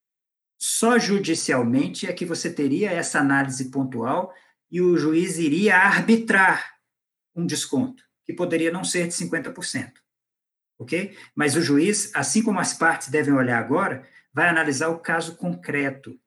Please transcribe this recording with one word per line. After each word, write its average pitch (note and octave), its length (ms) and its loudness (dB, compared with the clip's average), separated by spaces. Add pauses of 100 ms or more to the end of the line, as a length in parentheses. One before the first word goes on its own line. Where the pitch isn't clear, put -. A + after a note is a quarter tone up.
(600)
Só - 360 2
judicialmente D#3+ 1080 0
é F3+ 60 -2
que F3+ 120 -8
você E3+ 280 -6
teria E3 400 0
essa E3 260 -2
análise C3+ 500 0
pontual C3+ 640 -4 (380)
e E3+ 100 -2
o F3+ 160 4
juiz D#3+ 420 2
iria F3 380 4
arbitrar G3 1000 4 (580)
um F3 100 -4
desconto, - 600 -4 (200)
que - 80 -10
poderia E3+ 380 -2
não F3 140 -4
ser F3 240 -2
de E3+ 60 -8
cinquenta E3 380 -6
por - 120 -14
cento, - 380 -8 (760)
ok? F3 400 -6 (160)
Mas C#3+ 220 0
o E3 80 2
juiz, D3+ 500 2
assim D3+ 300 0
como G3+ 160 0
as - 160 -4
partes D#3+ 340 0
devem C#3+ 240 2
olhar B2+ 260 2
agora, C3 460 -2 (280)
vai E3 160 2
analisar D#3 400 0
o E3 100 -2
caso - 380 -4
concreto. C#3 920 -6